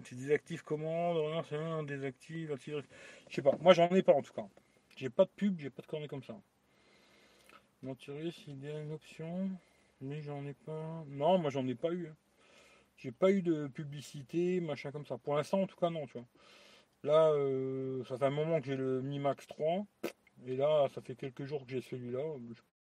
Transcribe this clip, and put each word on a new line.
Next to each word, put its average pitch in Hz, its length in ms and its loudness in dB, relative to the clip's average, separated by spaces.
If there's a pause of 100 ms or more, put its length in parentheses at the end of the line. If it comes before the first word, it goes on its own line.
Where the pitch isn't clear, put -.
tu 127 100 -16
désactives 143 480 -2
comment ? 165 520 -2
Non, 156 280 -2
c'est 147 140 -8
un, 160 220 -4
on 156 40 -4
désactive, 143 680 -8
antivirus. 147 320 -6 (440)
Je - 60 -16
sais 143 80 -2
pas. 135 180 6
Moi, 170 120 10
j'en 170 160 8
ai 185 140 6
pas, 180 120 8
en 139 80 2
tout - 100 -12
cas. 110 140 -8 (500)
J'ai 131 120 -6
pas 185 160 4
de 185 60 -6
pub, 196 280 -2
j'ai 143 120 -8
pas - 100 -18
de - 60 -14
conneries 151 220 -8
comme 135 140 -8
ça. 113 160 -14 (1400)
L'antivirus, 143 640 -10
il 139 160 -12
y 143 60 -10
a 151 100 -8
une 151 140 -10
option, 170 580 -6 (520)
mais 143 180 -8
j'en 147 240 -8
ai 143 80 -8
pas. 160 560 -10
Non, 147 300 4
moi, 156 120 0
j'en 131 160 -2
ai 127 80 0
pas 165 180 -2
eu, 175 160 -6
hein. 156 80 -18 (800)
J'ai 135 120 -8
pas 190 220 4
eu 202 80 4
de 156 280 0
publicité, 156 920 -4
machin 147 320 -6
comme 147 140 -10
ça. 131 100 -6
Pour 143 180 -2
l'instant, 151 280 2
en 185 40 0
tout - 100 -14
cas, 175 120 2
non, 165 180 -4
tu - 60 -16
vois. - 140 -12 (760)
Là, 156 300 8
euh, 131 720 0
ça 127 140 -6
fait 135 80 2
un 135 40 6
moment 156 300 2
que 123 60 -8
j'ai 135 100 -2
le 131 260 0
Mi 139 160 -4
Max 139 280 -2
trois, 170 380 -2 (600)
et 127 100 -4
là, 143 380 4
ça 123 60 -8
fait 127 160 -10
quelques 139 300 -10
jours 135 180 -6
que 123 80 -12
j'ai 127 80 -2
celui-là, 123 420 -6 (260)
j'ai 117 60 -12 (300)